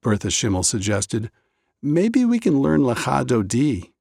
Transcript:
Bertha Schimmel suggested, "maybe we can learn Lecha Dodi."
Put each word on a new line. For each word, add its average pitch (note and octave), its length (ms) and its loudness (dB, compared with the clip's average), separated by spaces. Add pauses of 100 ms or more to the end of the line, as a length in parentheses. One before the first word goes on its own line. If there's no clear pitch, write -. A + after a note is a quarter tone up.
Bertha G#2+ 300 -2
Schimmel G2+ 320 -2
suggested, G#2 640 -2 (520)
"maybe G3+ 440 2
we A#3 140 2
can D#3 200 2
learn D#3 220 2
Lecha C3+ 440 0
Dodi." A#2 760 0